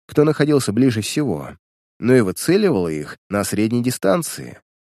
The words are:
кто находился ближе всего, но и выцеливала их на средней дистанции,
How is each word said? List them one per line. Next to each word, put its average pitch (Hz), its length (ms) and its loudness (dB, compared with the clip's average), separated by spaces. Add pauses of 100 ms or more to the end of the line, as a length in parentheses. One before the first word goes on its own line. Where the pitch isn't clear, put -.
кто - 180 2
находился 147 480 0
ближе 113 300 2
всего, 82 480 -4 (500)
но 123 140 4
и 123 80 6
выцеливала 117 640 0
их 76 300 -8 (100)
на 101 160 -2
средней 110 380 0
дистанции, 156 760 -2 (320)